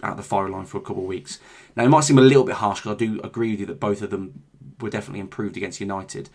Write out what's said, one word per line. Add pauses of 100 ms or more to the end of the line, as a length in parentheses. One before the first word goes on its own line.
out
the
firing
line
for
a
couple
of
weeks. (380)
Now,
it
might
seem
a
little
bit
harsh,
'cause
I
do
agree
with
you
that
both
of
them (380)
were
definitely
improved
against
United.